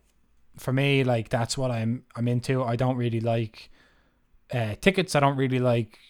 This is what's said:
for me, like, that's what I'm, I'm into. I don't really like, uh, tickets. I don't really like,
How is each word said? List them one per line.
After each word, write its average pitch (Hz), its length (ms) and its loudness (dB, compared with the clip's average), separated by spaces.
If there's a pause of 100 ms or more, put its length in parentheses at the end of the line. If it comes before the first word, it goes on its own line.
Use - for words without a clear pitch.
(580)
for - 160 -4
me, 135 300 2
like, 120 260 0
that's 117 280 -2
what 131 140 -2
I'm, 113 320 -2 (120)
I'm 120 120 -2
into. 123 360 0
I 120 120 -2
don't 127 200 0
really 120 240 -2
like, 113 500 -2 (840)
uh, 110 280 -2
tickets. 190 340 2
I 147 40 4
don't 139 180 2
really 131 220 0
like, 120 400 0 (100)